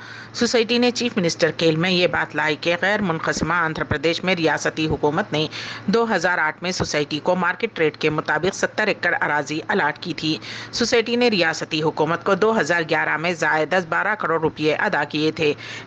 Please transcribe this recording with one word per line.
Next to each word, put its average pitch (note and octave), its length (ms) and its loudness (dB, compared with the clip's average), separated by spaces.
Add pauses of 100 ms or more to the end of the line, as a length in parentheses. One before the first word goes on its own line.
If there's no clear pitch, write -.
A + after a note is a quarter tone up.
(360)
सोसाइटी A#3 440 2
ने B3 140 4
चीफ A#3+ 240 -2
मिनिस्टर E3 360 2
के E3 140 2
इल्म D#3+ 140 2
में F#3 100 2
ये F3+ 180 4
बात D#3+ 260 -4
लाई D3+ 220 0
कि E3+ 180 0
गैर G3+ 280 0
मुनक़सिमा D#3+ 540 0
आंध्र D#3 280 0
प्रदेश D#3+ 400 0
में F#3 100 2
रियासती D#3 520 0
हुकूमत D3+ 460 0
ने D3+ 140 0 (420)
दो A3+ 160 4
हज़ार F3+ 360 0
आठ D#3 220 -2
में F3+ 80 -2
सोसाइटी D3+ 480 -2
को F3+ 160 0
मार्केट F3+ 440 -2
रेट D3+ 160 2
के D#3 140 2
मुताबिक D#3 440 0
सत्तर G#3 360 -2
एकड़ F3 240 0
अराजी D3+ 460 0 (120)
अलाट D3+ 320 0
की E3+ 100 -6
थी। D#3 260 -2 (340)
सोसाइटी A#3 440 2
ने A#3+ 120 4
रियासती E3 500 0
हुकूमत D#3 460 0
को G3 100 4
दो G#3 160 4
हज़ार E3+ 320 2
ग्यारह D#3 340 0
में E3+ 180 -2
ज़ायद D#3 380 0
अज F3+ 140 2
बारह F3 280 0
करोड़ D#3+ 260 0
रुपये D3+ 340 0
अदा F3 300 0
किए D3+ 340 0
थे। D3 160 2 (320)